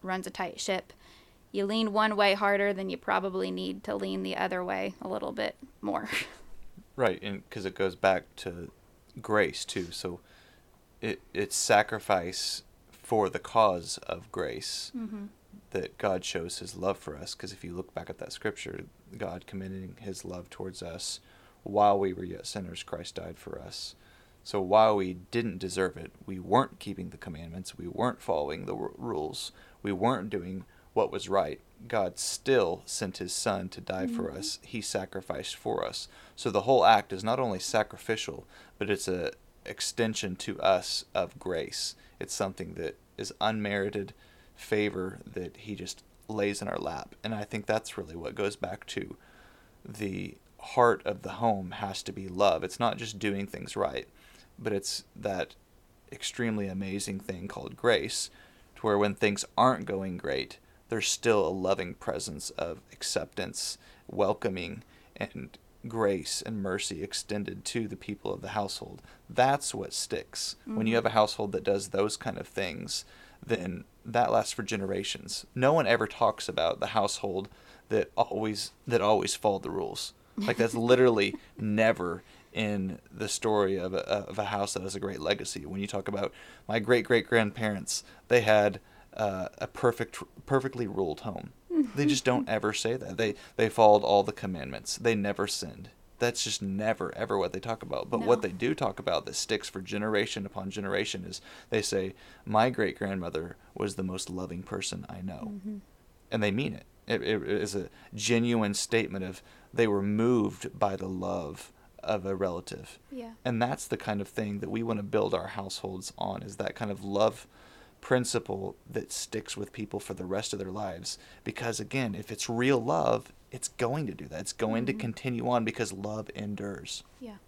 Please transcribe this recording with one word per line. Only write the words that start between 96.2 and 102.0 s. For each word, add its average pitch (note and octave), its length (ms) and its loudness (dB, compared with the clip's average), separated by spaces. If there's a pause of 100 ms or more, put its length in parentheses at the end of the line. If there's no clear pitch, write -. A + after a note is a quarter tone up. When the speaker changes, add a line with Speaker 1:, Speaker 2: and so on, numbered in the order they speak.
Speaker 2:
That's A#2+ 240 0
just - 180 -4
never, G2 540 -2
ever G#2 200 0
what F2+ 160 0
they F#2 80 -4
talk A2+ 220 -6
about. - 280 -4
But A#2 100 2
what A2+ 180 6
Speaker 1:
No. G#2+ 40 -4
Speaker 2:
they F#2+ 100 0
do A#2+ 220 0
talk A2+ 240 -2
about - 280 0
that - 80 -10
sticks - 340 -2
for F#2+ 120 -8
generation G#2 640 0
upon G2 240 -8
generation G2 540 -2
is F2 160 -10 (300)
they A2 120 2
say, F#2+ 320 0 (320)